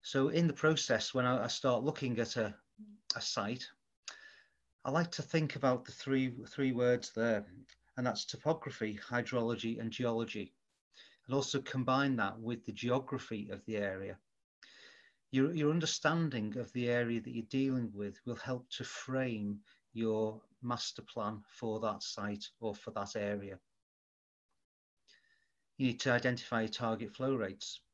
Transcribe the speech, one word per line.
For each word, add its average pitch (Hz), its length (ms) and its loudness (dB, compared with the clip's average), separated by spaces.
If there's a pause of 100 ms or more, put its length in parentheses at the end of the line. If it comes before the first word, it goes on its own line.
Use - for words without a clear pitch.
So 135 280 2
in 170 180 4
the 147 60 4
process, 151 600 4
when 127 120 4
I, 123 180 4
I 117 40 -2
start 123 360 2
looking 135 360 0
at 113 180 0
a, 107 180 0 (600)
a 113 60 -6
site, 113 460 -2 (1160)
I 127 60 -2
like 165 220 2
to - 100 -6
think 156 340 2
about 127 300 2
the - 60 -14
three, 131 420 0 (160)
three 135 220 0
words 123 440 2
there, 110 300 2 (520)
and 127 100 0
that's 107 180 -2
topography, 110 840 -2
hydrology, 117 720 0
and 113 120 -4
geology. 113 640 -2 (720)
And 131 80 0
also 139 260 0
combine 135 540 2
that 101 240 0
with 117 260 -4
the 117 60 -6
geography 120 800 -2
of 95 160 -10
the 110 100 -2
area. 98 400 -2 (1120)
Your, 135 220 4
your 151 160 4
understanding 156 880 2
of 117 160 -6
the 120 160 0
area 117 320 2
that 117 100 -10
you're 117 180 -6
dealing 131 440 0
with 101 320 -6
will 120 100 -4
help 127 360 -6
to - 120 -8
frame 113 760 -2 (340)
your 110 480 0 (220)
master - 400 -4
plan 107 440 -4
for 107 320 -4
that 107 240 -2
site 104 400 -4 (160)
or 107 160 -4
for - 160 -12
that 101 240 -4
area. 101 420 -2 (2250)
You 131 100 2
need 120 140 0
to 135 100 2
identify 120 500 2
your 110 80 0
target 110 460 -2
flow 135 200 0
rates. 95 460 -4 (120)